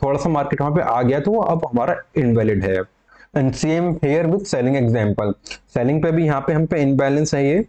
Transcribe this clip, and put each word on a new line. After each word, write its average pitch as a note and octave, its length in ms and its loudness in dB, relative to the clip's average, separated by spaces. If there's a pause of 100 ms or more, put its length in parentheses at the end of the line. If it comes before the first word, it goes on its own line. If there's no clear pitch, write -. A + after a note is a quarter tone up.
थोड़ा C#3 160 0
सा E3 100 -2
market C#3+ 320 -2
वहाँ D3 120 0
पे F3 80 2
आ A#2 200 0
गया, B2+ 180 2
तो G3+ 120 -2
वो A3 100 0
अब - 240 -2
हमारा B2 360 -2 (160)
invalid A2 460 2
है। F#2+ 180 0 (560)
And C3 180 0
same E3 300 0 (180)
here D3+ 200 2
with G3 240 0
selling C3 280 0
example। A2 580 0 (400)
Selling C3+ 300 0
पे E3+ 80 0
भी E3 140 2
यहाँ C#3+ 160 0
पे D#3+ 120 -2
हम D#3 120 2
पे D#3 160 -2
imbalance C#3 540 2
है C#3 100 2
ये। E3+ 240 2